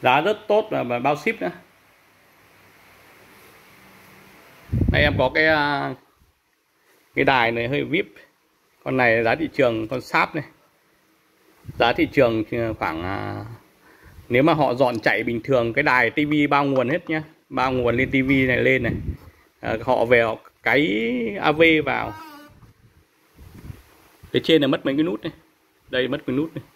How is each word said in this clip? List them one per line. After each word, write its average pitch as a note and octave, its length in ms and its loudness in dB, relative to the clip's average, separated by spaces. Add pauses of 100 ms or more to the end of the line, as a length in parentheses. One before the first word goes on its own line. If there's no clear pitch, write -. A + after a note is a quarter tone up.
Giá B2+ 200 4
rất G#3 260 -4
tốt G#3+ 240 0
và, C3+ 120 -4
và A#2+ 160 -4
bao C#3 160 0
ship A3 260 -4
nữa. F3 100 -6 (3500)
Đây, - 100 2
em D3 160 2
có C3 160 2
cái, D#3 120 2
à, D3 480 0 (1200)
cái C#3+ 100 0
đài B2 260 4
này A#2 160 -4
hơi C#3+ 160 -2
vip. C#3+ 220 -4 (760)
Con C3+ 140 -4
này A#2 260 4
giá A2+ 120 2
thị D3+ 180 -6
trường, A#2 340 0
con B2+ 140 -8
sáp - 340 -2
này. D#3 80 -6 (1400)
Giá A#2+ 140 2
thị D#3+ 180 0
trường A2+ 320 2 (360)
khoảng, E2 240 -6
à, G2+ 420 -8 (840)
nếu B2 140 4
mà E3 100 4
họ C#3 200 2
dọn B2+ 260 0
chạy A2 240 0
bình A#2 200 -4
thường, A#2 300 0
cái C#3 100 0
đài B2+ 260 4
T - 60 -8
V D3 180 0 (160)
ba C#3+ 100 2
nguồn C3 300 0
hết F3 200 -4
nhá. D#3 120 -4 (280)
Ba C3 200 -2
nguồn A#2+ 280 0
lên C3 120 0
T C3 40 -8
V C3 160 0 (180)
này B2 100 2
lên B2+ 260 2
này. A2+ 100 -2 (680)
À, A2+ 240 -4
họ A#2+ 200 2
về A#2+ 160 6
họ A2+ 140 0 (280)
cáy F#3 480 0 (300)
A D#3 100 2
V D3+ 100 2 (240)
vào. A2+ 280 -4 (2250)
Cái C3 120 -2
trên D#3+ 180 4
này C#3 60 2
mất D3+ 180 -2
mấy C#3 100 -2
cái D3+ 80 0
nút F#3 200 -6
này. D#3+ 80 -8 (580)
Đây, B2+ 180 -2
mất B2+ 200 -6
cái B2+ 80 -4
nút D3+ 200 -4
này. - 80 -12 (120)